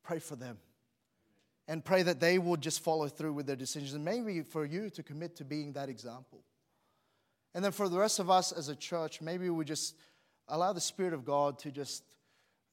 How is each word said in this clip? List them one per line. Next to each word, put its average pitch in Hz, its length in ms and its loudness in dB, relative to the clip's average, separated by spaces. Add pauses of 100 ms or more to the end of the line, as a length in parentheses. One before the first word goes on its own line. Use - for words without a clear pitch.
Pray 165 160 -4
for 147 180 -10
them. 120 200 -12 (1080)
And 156 160 -4
pray 185 200 6
that 165 160 4
they 175 180 6
would 175 240 2
just 147 220 -2
follow 160 240 2
through 156 260 -4
with 143 140 -4
their 139 80 0
decisions. 135 380 -6
And 147 100 -4
maybe 208 380 -2
for 156 240 -4
you 185 260 -4
to - 120 -12
commit 165 340 -10
to 143 80 -12
being 147 280 -6
that 139 160 -6
example. 120 540 -14 (1120)
And 180 80 0
then 202 80 4
for 202 160 0
the 175 100 2
rest 214 220 4
of 180 100 0
us 185 220 8
as 165 180 -6
a 143 60 -4
church, 165 460 -4
maybe 175 280 -2
we 165 140 0
just 147 320 -4 (520)
allow 175 260 2
the 175 80 -4
Spirit 185 320 -2
of 131 100 -6
God 143 360 2
to 147 120 -8
just, 135 320 -8 (680)